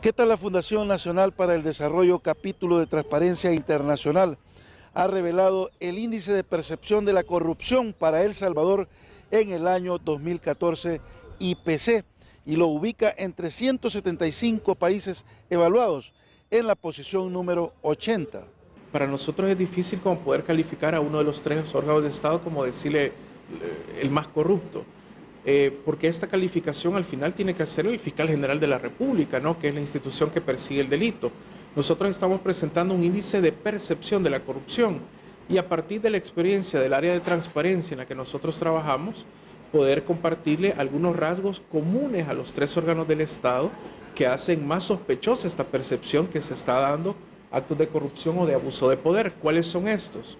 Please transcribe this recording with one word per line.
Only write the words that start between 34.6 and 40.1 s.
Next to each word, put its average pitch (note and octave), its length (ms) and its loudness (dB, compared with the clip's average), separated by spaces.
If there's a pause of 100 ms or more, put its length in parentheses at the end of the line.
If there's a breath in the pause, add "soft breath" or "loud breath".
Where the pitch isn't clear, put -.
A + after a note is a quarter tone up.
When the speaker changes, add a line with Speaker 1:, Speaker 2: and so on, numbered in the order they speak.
Speaker 2:
y F#3 100 4
a F3+ 100 0
partir E3+ 320 -2
de A3 100 2
la G#3 60 0
experiencia F3+ 640 0
del C3 120 4
área D#3 200 2
de F3 80 2
transparencia E3+ 720 0
en B2+ 60 -10
la B2+ 60 -10
que C3+ 100 -8
nosotros C#3+ 420 -6
trabajamos, D#3+ 680 -2 (460 loud breath)
poder C#3 320 4
compartirle E3 720 0